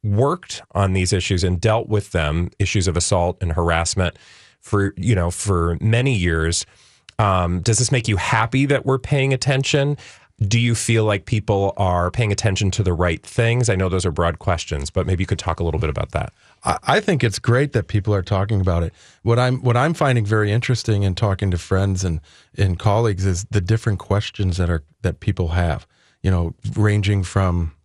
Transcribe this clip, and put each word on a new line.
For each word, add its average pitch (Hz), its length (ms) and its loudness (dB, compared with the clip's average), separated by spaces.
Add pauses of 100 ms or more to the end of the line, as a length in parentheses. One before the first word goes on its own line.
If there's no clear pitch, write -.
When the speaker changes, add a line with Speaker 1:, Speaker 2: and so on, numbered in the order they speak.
Speaker 1:
worked 127 640 0
on 98 220 2
these 92 200 2
issues 90 300 0
and 90 180 0
dealt 110 280 2
with 104 240 -2
them, 82 480 -2
issues 92 260 0
of 82 100 0
assault 87 440 0
and 90 140 -4
harassment 85 640 0 (440)
for, 101 360 -2
you 110 180 0
know, 87 160 0
for 85 500 0
many 120 340 0
years, 82 520 -2 (540)
um, 90 400 2
does 107 180 0
this 120 140 0
make 123 160 0
you 104 80 2
happy 117 500 0
that 139 180 0
we're 131 140 0
paying 139 340 0
attention? 139 640 0 (440)
Do 107 180 2
you 117 160 2
feel 113 300 2
like 104 220 0
people 98 500 0
are 90 340 0
paying 107 220 0
attention 98 400 0
to 107 100 -2
the 92 100 0
right 85 300 0
things? 117 460 0
I 98 80 0
know 92 120 0
those 90 160 -2
are 90 60 0
broad 82 300 -2
questions, 78 500 -4
but 90 160 -2
maybe 90 160 0
you 90 40 -2
could - 120 -4
talk 82 200 -4
a 85 60 -4
little 80 160 -2
bit 78 100 -2
about - 200 -6
that. - 220 -6 (320)
Speaker 2:
I, - 180 -2
I 165 180 2
think 170 240 0
it's 107 140 -2
great 135 340 2
that 104 140 0
people 104 280 0
are 95 80 0
talking 101 380 0
about 87 220 2
it. 82 100 -4 (300)
What 117 160 2
I'm, 127 240 0
what 120 140 2
I'm 151 180 2
finding 123 320 2
very 107 260 2
interesting 110 520 0
in 92 100 0
talking 98 380 0
to 87 60 0
friends 95 460 0
and, 80 160 -2 (360)
and 90 220 0
colleagues 104 460 2
is 95 260 -2
the 104 100 2
different 101 400 0
questions 98 580 -2
that 87 120 0
are, 80 140 -2 (180)
that 90 180 -2
people 90 280 -2
have, 85 380 -2 (360)
you 95 100 2
know, 85 220 0 (200)
ranging 104 480 2
from 87 520 0 (100)